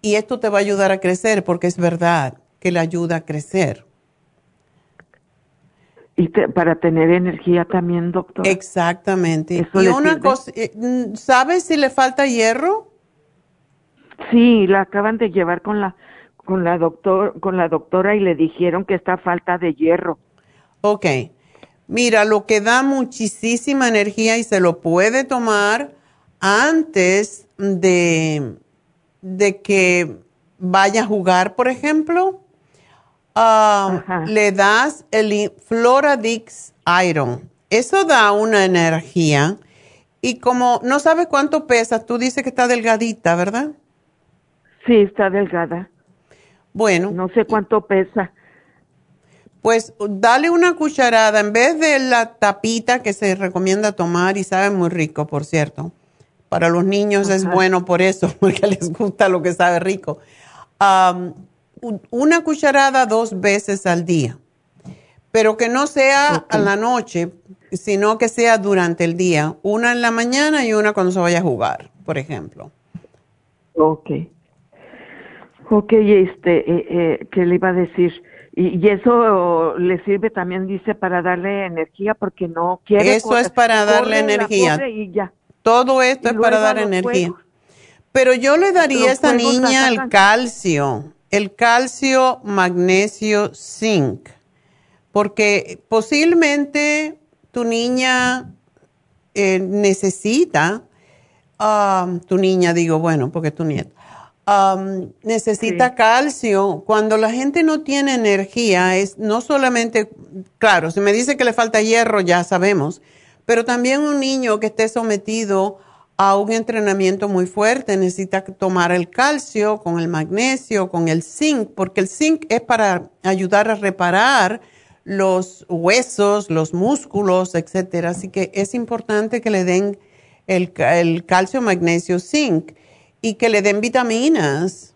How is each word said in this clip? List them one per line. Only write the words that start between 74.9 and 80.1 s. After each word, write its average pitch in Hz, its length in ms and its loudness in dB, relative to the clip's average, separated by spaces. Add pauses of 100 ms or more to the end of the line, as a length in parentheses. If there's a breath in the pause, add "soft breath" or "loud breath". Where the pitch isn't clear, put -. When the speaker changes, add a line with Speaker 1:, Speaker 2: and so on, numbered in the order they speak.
Speaker 2:
Ok, 208 240 2
este, 190 640 4 (120)
eh, 170 180 -2
eh, 165 420 -2
¿qué 180 140 0
le 175 100 2
iba 185 140 0
a 180 40 -2
decir? 175 500 -2 (320 loud breath)
Y, 180 280 -2
y 208 60 6
eso 196 880 2
le 180 260 0
sirve 202 280 -2